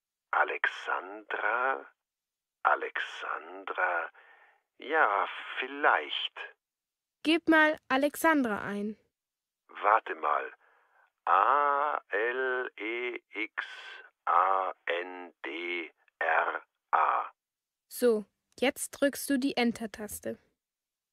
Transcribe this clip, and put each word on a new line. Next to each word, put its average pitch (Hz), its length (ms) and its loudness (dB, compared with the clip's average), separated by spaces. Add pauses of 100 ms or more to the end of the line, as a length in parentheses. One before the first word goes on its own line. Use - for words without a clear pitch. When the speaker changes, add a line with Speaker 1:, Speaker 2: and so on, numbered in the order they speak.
(320)
Speaker 1:
Alexandra? 107 1500 -2 (800)
Alexandra? 87 1500 -2 (680)
Ja, 113 500 2 (320)
vielleicht. 131 800 0 (840)
Speaker 2:
Gib 320 260 2
mal 311 300 6 (100)
Alexandra 277 760 2
ein. 202 340 -6 (720)
Speaker 1:
Warte 101 480 2
mal. 73 360 -2 (720)
A 143 840 4
L 127 680 -2
E 117 440 -6 (140)
X 107 300 -6 (600)
A 92 480 2 (140)
N 90 460 -4 (120)
D 85 480 -6 (260)
R 80 440 0 (280)
A. - 400 2 (580)
Speaker 2:
So, 220 360 2 (340)
jetzt - 340 -2
drückst - 360 -2
du 277 100 2
die 269 180 -2
Enter-Taste. 226 840 -4 (760)